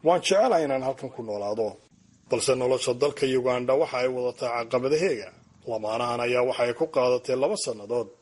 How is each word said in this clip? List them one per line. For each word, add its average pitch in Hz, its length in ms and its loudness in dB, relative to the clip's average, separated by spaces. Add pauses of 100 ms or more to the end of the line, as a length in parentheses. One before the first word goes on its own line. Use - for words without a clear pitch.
waan 165 160 6
jecelahay 196 440 4
inaan 135 180 0
halkan 131 280 -6
ku - 120 -12
noolaado. 104 540 -4 (540)
Balse 127 240 2
nolosha 127 400 0
dalka 143 320 0
Uganda 127 480 2
waxa 139 240 0
ay 127 100 2
wadataa 123 560 -4
caqabadaheega. 127 640 0 (400)
Lamaanahan 117 520 -2
ayaa 123 280 2
waxay 120 260 0
ku 160 120 0
qaadatay 127 500 2
laba 143 200 0
sannadood. 110 520 -4 (140)